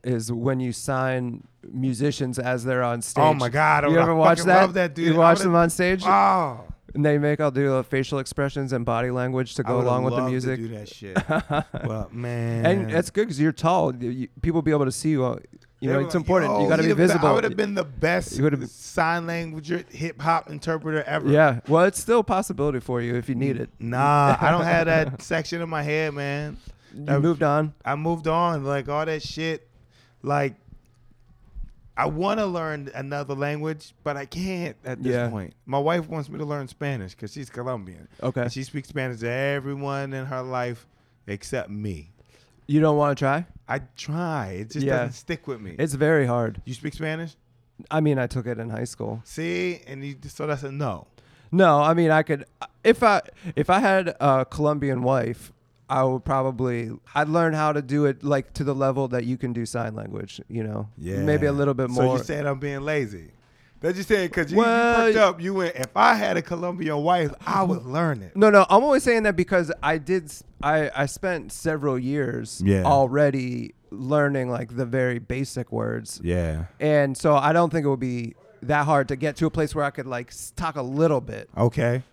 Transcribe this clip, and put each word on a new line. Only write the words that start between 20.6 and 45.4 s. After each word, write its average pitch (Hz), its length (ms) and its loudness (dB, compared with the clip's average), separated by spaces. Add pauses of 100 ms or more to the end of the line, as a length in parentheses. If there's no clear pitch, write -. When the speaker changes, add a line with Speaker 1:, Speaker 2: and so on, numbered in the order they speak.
Speaker 2:
ever." 147 260 -2
Speaker 1:
Yeah. 143 380 6
Well, 160 180 6
it's 196 160 2
still 233 200 2
a 208 40 0
possibility 147 540 -2
for 123 240 -4
you 120 140 -2
if 120 120 -4
you 135 60 -2
need 131 220 -2
it. 117 140 -8 (100)
Speaker 2:
Nah, 139 600 2
I 151 120 4
don't 170 100 2
have 165 240 2
Speaker 1:
<laughs> 165 60 2
Speaker 2:
that 151 280 0
section 170 420 -4
in 165 60 -6
my 160 140 -4
head, 151 320 -2
man. 143 440 -6 (360)
Speaker 1:
You 147 120 -12
Speaker 2:
That 143 140 2
Speaker 1:
moved 160 220 2
on? 151 320 2 (100)
Speaker 2:
I 139 120 -2
moved 160 320 -4
on. 165 360 0
Like, 139 240 -4
all 151 160 -2
that 156 160 -4
shit. 160 460 -6 (560)
Like, 143 320 -2 (1400)
I 135 100 0
wanna 196 400 -2
learn 156 480 -6
another 139 400 -6
language, 151 680 -6
but 143 140 -4
I 139 100 -10
can't 175 580 -6
at 127 180 -8
this 127 120 0
Speaker 1:
Yeah. 120 140 0
Speaker 2:
point. 104 260 -8 (100)
My 139 140 -2
wife 160 300 0
wants 156 200 -8
me 151 100 -12
to 151 60 -6
learn 147 220 -6
Spanish 123 480 -8
'cause - 180 -14
she's 139 180 -14
Colombian. 101 580 -10 (140)
Speaker 1:
Okay. 127 200 -2
Speaker 2:
And 120 100 -2
she 131 120 -8
speaks 139 240 -10
Spanish 127 320 -6
to 117 100 -4
everyone 139 840 -4
in 131 140 -8
her 131 160 -6
life 123 460 -6 (400)
except 101 420 -6
me. 98 400 -8 (560)
Speaker 1:
You 147 140 4
don't 151 160 4
wanna 147 180 2
try? 143 320 -2 (220)
Speaker 2:
I 135 140 -4 (140)
try. 156 520 -6
It 98 240 -10
just 143 120 -4
Speaker 1:
Yeah. 135 140 2
Speaker 2:
doesn't 120 140 -4
stick - 340 -10